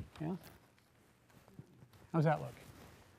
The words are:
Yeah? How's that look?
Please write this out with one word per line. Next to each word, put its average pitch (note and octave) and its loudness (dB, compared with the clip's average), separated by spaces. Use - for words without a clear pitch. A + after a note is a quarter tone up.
Yeah? D#3 0
How's D#3+ 6
that D3+ 6
look? C3 -8